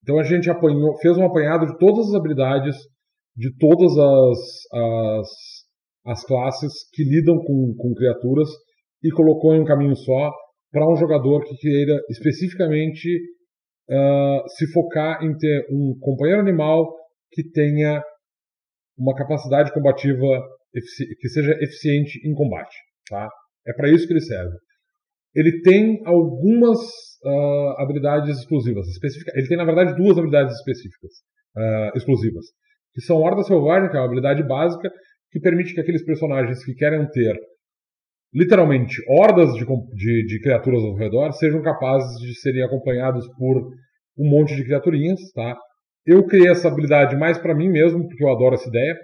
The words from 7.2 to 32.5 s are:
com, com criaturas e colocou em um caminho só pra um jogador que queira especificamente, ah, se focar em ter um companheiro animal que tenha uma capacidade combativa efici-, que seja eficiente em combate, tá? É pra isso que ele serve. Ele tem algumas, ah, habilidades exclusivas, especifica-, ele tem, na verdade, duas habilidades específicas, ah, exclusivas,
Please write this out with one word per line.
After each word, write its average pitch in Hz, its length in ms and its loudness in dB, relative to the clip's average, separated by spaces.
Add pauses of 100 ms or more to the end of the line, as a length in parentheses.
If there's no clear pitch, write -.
com, 131 360 -2
com 123 200 -4
criaturas 127 540 0 (540)
e 156 80 0
colocou 156 420 4
em 160 80 4
um 151 40 0
caminho 143 300 2
só 139 360 -2 (400)
pra 147 160 2
um 165 80 4
jogador 147 480 2
que 143 140 -14
queira 143 420 0 (100)
especificamente, 160 1080 -4 (720)
ah, 139 580 0
se 156 240 -6
focar 160 520 -2
em 156 140 -2
ter 151 340 -2
um 139 280 -2
companheiro 147 420 0
animal 160 520 0 (380)
que 156 200 -8
tenha 151 500 0 (960)
uma 131 180 -2
capacidade 139 580 -2
combativa 139 520 0 (480)
efici-, - 460 -12
que 127 100 -8
seja 147 220 -2 (100)
eficiente 147 680 -4
em 151 60 -4
combate, 123 420 -4 (340)
tá? 104 200 -10 (360)
É 120 80 -10
pra 143 160 -2
isso 165 180 6
que 175 60 -2
ele 160 80 2
serve. 90 340 -10 (800)
Ele 165 260 0
tem 208 440 4
algumas, 175 720 2 (440)
ah, 143 600 0
habilidades 143 560 -2
exclusivas, 117 500 -4
especifica-, 139 460 -10
ele 135 120 -2
tem, 170 100 0
na 175 80 -4
verdade, 165 300 2
duas 185 220 4
habilidades 147 380 0
específicas, - 560 -12 (440)
ah, 110 400 -4
exclusivas, 113 500 -2 (480)